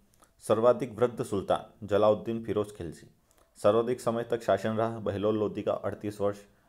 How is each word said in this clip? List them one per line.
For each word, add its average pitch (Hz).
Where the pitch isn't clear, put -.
सर्वाधिक 113
वृद्ध 117
सुल्तान 98
जलाउद्दीन 107
फिरोज 104
खिलजी, 80
सर्वाधिक 117
समय 117
तक 113
शासन 110
रहा 113
बहलोल 101
लोधी 104
का 101
अड़तीस 101
वर्ष, 101